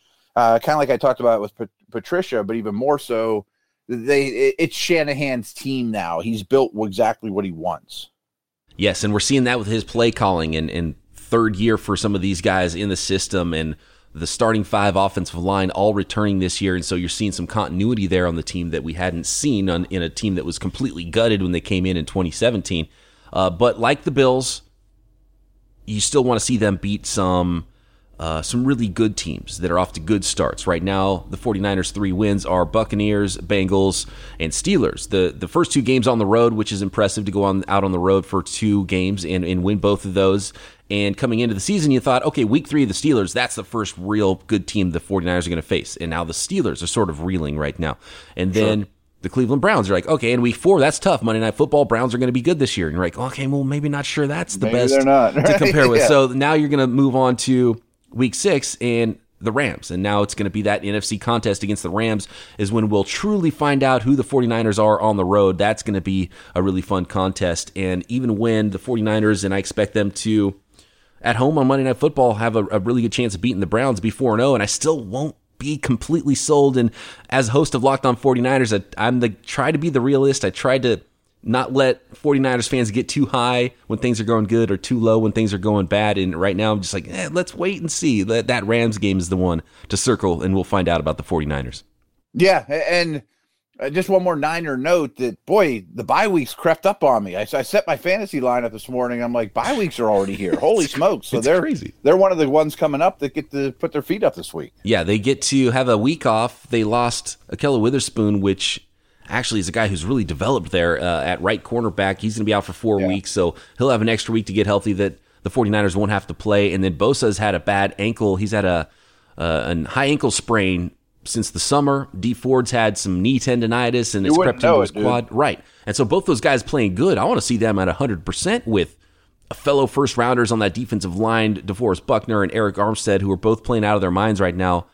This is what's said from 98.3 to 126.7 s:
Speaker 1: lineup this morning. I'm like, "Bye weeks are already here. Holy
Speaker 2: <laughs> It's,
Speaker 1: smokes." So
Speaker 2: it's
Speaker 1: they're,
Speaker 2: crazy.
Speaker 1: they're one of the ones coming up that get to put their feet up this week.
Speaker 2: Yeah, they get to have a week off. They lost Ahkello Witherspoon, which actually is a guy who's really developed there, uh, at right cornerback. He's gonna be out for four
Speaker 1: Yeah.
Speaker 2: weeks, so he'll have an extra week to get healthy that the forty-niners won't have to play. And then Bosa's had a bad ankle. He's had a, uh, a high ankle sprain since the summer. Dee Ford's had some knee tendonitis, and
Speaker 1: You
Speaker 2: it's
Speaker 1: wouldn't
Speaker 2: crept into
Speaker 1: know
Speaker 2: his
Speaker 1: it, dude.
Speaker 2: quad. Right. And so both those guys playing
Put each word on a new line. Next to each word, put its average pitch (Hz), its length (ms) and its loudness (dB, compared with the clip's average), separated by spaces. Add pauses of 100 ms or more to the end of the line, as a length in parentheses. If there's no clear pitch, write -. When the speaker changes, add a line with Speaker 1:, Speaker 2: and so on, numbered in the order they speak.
Speaker 1:
lineup 123 320 0
this 107 160 -14
morning. 123 340 -4
I'm 120 120 -4
like, 113 200 -2
"Bye 185 240 -2
weeks 196 220 -4
are 110 100 2
already 98 260 2
here. 95 200 -2
Holy 185 300 2
Speaker 2:
<laughs> - 0 -
It's, - 80 -6
Speaker 1:
smokes." 151 340 0
So 123 120 -2
Speaker 2:
it's 113 60 -2
Speaker 1:
they're, 165 140 4
Speaker 2:
crazy. 269 340 -6 (100)
Speaker 1:
they're 151 120 6
one 190 160 6
of 180 60 -2
the 151 100 2
ones 151 300 0
coming 147 240 0
up 185 180 2
that 143 140 -6
get 147 180 -8
to 139 220 -4
put - 180 -6
their 147 100 -4
feet 208 220 -4
up 151 120 0
this - 180 -14
week. 82 180 -10 (120)
Speaker 2:
Yeah, 101 200 2
they 101 160 0
get 131 220 -2
to 131 300 2
have 123 180 0
a 113 80 4
week 139 280 0
off. 117 440 0
They 113 160 0
lost 120 500 -2 (140)
Ahkello 135 320 0
Witherspoon, 110 580 0
which - 480 -2 (420)
actually 113 320 -2
is 87 80 -6
a - 20 -6
guy 113 160 0
who's 87 180 -4
really 113 200 0
developed 87 460 -2
there, 85 300 2
uh, 85 220 -2
at 85 180 -2
right 101 220 0
cornerback. 104 560 -2
He's 107 160 -4
gonna 110 100 -4
be 107 80 2
out 101 120 0
for 92 80 -12
four 107 260 0
Speaker 1:
Yeah. 92 80 2
Speaker 2:
weeks, 95 240 -4
so 87 240 0 (240)
he'll 131 100 2
have 117 120 2
an 113 80 2
extra 113 240 -2
week 113 140 0
to 98 60 -6
get 101 140 2
healthy 101 260 2
that 95 240 -2 (240)
the 101 80 -6
forty-niners 104 460 2
won't 101 160 0
have 101 160 -2
to - 80 -8
play. 101 380 2
And 95 100 0
then 92 120 0
Bosa's 107 440 2
had 104 160 0
a 85 40 -2
bad 98 380 0
ankle. 104 380 0
He's 98 160 -2
had 104 140 0
a, 85 220 0 (480)
uh, 80 400 -2
a 80 140 -4
high 135 160 -2
ankle 139 240 0
sprain 95 640 0 (320)
since - 280 -4
the 92 80 -8
summer. 139 500 0 (100)
Dee 117 140 -2
Ford's 127 380 0
had 110 260 2
some 90 240 -2
knee 123 180 2
tendonitis, 120 760 0
and 98 120 -2
Speaker 1:
You 143 60 2
Speaker 2:
it's 156 60 4
Speaker 1:
wouldn't 131 180 2
Speaker 2:
crept - 100 -4
into - 20 4
Speaker 1:
know 156 140 6
Speaker 2:
his 110 80 0
Speaker 1:
it, - 60 -14
dude. 104 80 -2
Speaker 2:
quad. 120 280 0
Right. 120 300 0 (240)
And 107 100 -4
so 143 80 2
both 147 220 0
those 135 160 0
guys 135 200 2
playing 107 340 0